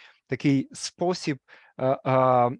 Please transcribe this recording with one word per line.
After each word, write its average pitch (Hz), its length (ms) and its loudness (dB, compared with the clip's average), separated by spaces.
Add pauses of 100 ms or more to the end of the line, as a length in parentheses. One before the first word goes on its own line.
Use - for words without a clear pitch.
(260)
такий 139 460 0
спосіб - 640 -6 (440)
а, 131 220 0
а, 131 560 2